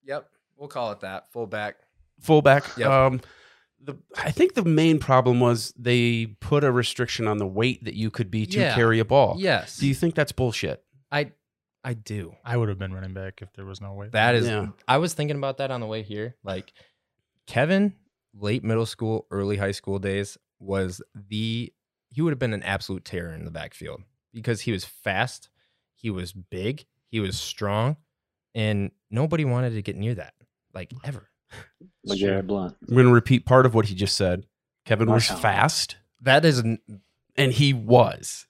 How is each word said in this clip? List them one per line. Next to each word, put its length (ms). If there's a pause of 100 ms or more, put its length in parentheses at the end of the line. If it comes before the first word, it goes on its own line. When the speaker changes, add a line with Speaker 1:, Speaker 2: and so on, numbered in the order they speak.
Speaker 1:
Yep. 240 (280)
We'll 120
call 240
it 80
that. 320
Fullback. 440 (440)
Speaker 2:
Fullback. 440 (120)
Speaker 1:
Yep. 120
Speaker 2:
Um, 320 (640)
the, 140 (200)
I 140
think 240
the 100
main 340
problem 420
was 360
they 500 (140)
put 240
a 60
restriction 560
on 120
the 80
weight 380
that 100
you 160
could 200
be 160
to 140
Speaker 1:
Yeah. 140
Speaker 2:
carry 260
a 40
ball. 340
Speaker 1:
Yes. 400
Speaker 2:
Do 100
you 60
think 200
that's 180
bullshit? 520 (260)
Speaker 1:
I, 220 (500)
I 120
do. 400 (100)
Speaker 3:
I 120
would 120
have 100
been 160
running 200
back 280
if 120
there 100
was 160
no 140
weight 180
Speaker 1:
That 240
is, 100
Speaker 2:
Yeah. 220 (180)
Speaker 1:
I 120
was 160
thinking 220
about 220
that 120
on 100
the 60
way 160
here. 420
Like, 280 (760)
Kevin, 480 (440)
late 240
middle 240
school, 440
early 260
high 160
school 260
days, 380 (240)
was 400 (140)
the, 580 (380)
he 120
would 100
have 60
been 140
an 100
absolute 420
terror 280
in 140
the 40
backfield 520 (320)
because 260
he 120
was 120
fast, 640 (460)
he 160
was 240
big, 500 (240)
he 100
was 220
strong, 560 (580)
and 360 (200)
nobody 360
wanted 240
to 120
get 140
near 180
that, 200 (400)
like, 180 (100)
ever. 260 (800)
Speaker 4:
LeGarrette 120
Speaker 3:
Sure. 260
Speaker 4:
Blunt. 320 (120)
Speaker 2:
I'm 80
gonna 140
repeat 340
part 220
of 80
what 120
he 100
just 180
said. 320 (380)
Kevin 260
was 200
Speaker 4:
Wow. 60
Speaker 2:
fast. 600 (240)
Speaker 1:
That 240
is 160
an 180 (580)
Speaker 2:
And 160
he 220
was. 760